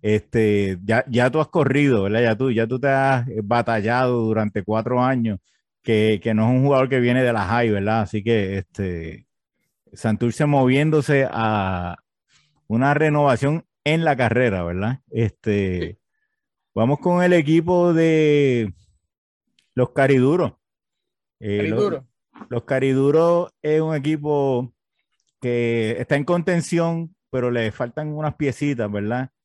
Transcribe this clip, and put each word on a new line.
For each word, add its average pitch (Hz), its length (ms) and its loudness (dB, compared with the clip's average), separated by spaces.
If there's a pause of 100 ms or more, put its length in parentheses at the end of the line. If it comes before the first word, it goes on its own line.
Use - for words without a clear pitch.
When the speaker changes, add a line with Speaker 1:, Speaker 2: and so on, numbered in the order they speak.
Speaker 1:
este, 104 800 0
ya, 110 260 0
ya 120 220 2
tú 139 80 -2
has 151 80 0
corrido, 139 560 2
¿verdad? 107 200 0
Ya 113 140 2
tú, 131 140 -2
ya 113 160 0
tú 123 140 -6
te 139 80 -2
has, 135 400 0
eh, 107 160 -6
batallado 117 760 0
durante 107 420 -2
cuatro 113 360 -2
años, 120 380 -2 (440)
que, 107 380 2
que 113 140 -2
no 110 140 2
es 127 80 2
un 131 80 2
jugador 131 240 2
que 131 100 0
viene 123 240 2
de 120 100 2
la 104 120 -2
high, 117 260 0
¿verdad? 107 300 0
Así 101 240 -6
que, 101 340 0
este, 87 680 -8 (640)
Santurce 117 540 -2
moviéndose 143 840 2
a 95 680 -2 (720)
una 127 260 0
renovación 147 720 2 (200)
en 165 200 0
la 147 120 2
carrera, 113 480 0
¿verdad? 98 360 -4 (100)
Este, 101 680 -2
Speaker 2:
Sí. 85 180 -8 (760)
Speaker 1:
Vamos 120 220 0
con 175 240 0
el 180 100 4
equipo 170 640 2
de 147 760 2 (1040)
los 123 180 0
Cariduros. 135 600 2 (880)
Eh, 104 280 -2
los, 110 120 -2
Speaker 2:
Cariduros. 165 240 -2 (460)
Speaker 1:
los 120 140 -6
Cariduros 143 880 2 (100)
es 156 180 0
un 160 160 -2
equipo 143 760 -2 (680)
que 117 580 -2
está - 180 -2
en 143 80 -2
contención, 170 920 -2 (140)
pero 123 200 -2
le 113 220 -2
faltan 143 360 -8
unas 151 260 -6
piecitas, 131 580 -4
¿verdad? 113 380 -4 (140)